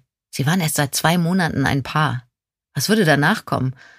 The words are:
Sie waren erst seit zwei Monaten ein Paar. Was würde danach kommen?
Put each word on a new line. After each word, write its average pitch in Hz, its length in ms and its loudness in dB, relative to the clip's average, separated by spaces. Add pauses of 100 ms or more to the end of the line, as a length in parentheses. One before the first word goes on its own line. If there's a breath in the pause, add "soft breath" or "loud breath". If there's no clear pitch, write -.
(300)
Sie - 160 -4
waren 180 140 0
erst 160 160 -2
seit 143 180 -2
zwei 165 240 0
Monaten 170 480 0
ein 139 160 0
Paar. 127 440 -2 (480)
Was - 140 -2
würde 214 160 4
danach 151 400 2
kommen? 131 320 -4 (220 loud breath)